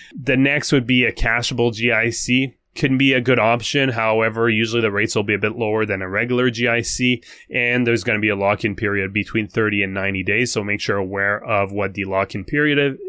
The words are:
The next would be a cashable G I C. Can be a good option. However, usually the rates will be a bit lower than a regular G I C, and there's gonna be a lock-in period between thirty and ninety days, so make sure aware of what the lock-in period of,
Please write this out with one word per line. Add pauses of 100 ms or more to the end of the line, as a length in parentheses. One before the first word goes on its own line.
(220)
The
next
would
be
a
cashable
G
I
C. (200)
Can
be
a
good
option.
However,
usually
the
rates
will
be
a
bit
lower
than
a
regular
G
I
C, (260)
and
there's
gonna
be
a
lock-in
period
between
thirty
and
ninety
days,
so
make
sure
aware
of
what
the
lock-in
period
of,